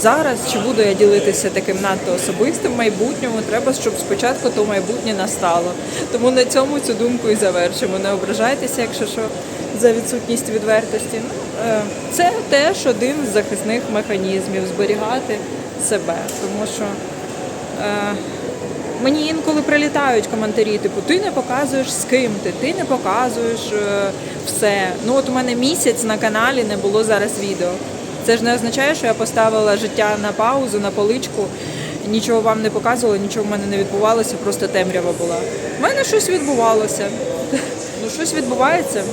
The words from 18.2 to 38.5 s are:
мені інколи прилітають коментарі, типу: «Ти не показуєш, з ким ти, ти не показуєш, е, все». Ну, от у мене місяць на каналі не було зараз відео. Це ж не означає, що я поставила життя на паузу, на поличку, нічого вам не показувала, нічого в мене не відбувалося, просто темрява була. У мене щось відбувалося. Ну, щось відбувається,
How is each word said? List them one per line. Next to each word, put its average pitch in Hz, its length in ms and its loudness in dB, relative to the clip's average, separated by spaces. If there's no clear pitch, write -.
мені 302 240 2
інколи 311 360 0
прилітають 285 640 2
коментарі, 214 520 0
типу: 202 280 -2
«Ти 359 140 4
не 415 100 0
показуєш, 262 640 0
з - 120 -4
ким 247 260 2
ти, 180 180 -2
ти 302 180 0
не 330 60 -2
показуєш, 233 760 0
е, 202 380 0
все». 202 420 2
Ну, 247 80 2
от 269 140 2
у 254 40 -2
мене 254 220 0
місяць 254 480 2
на 214 160 0
каналі 226 460 2
не 208 120 -2
було 202 280 2
зараз 214 260 2
відео. 180 300 -2
Це 233 100 6
ж 226 80 0
не 240 100 2
означає, 240 400 2
що 240 120 -2
я 226 80 4
поставила 220 600 4
життя 214 460 0
на 208 100 0
паузу, 220 480 2
на 202 100 0
поличку, 208 540 0
нічого 226 320 2
вам 220 220 2
не 214 80 0
показувала, 226 480 2
нічого 202 280 -2
в 208 40 -2
мене 202 160 -2
не 202 100 -2
відбувалося, 214 580 2
просто 202 240 -2
темрява 180 500 0
була. 170 180 -2
У 254 40 -4
мене 539 220 2
щось - 240 2
відбувалося. 226 760 2
Ну, 220 60 -4
щось 320 240 -4
відбувається, 269 680 2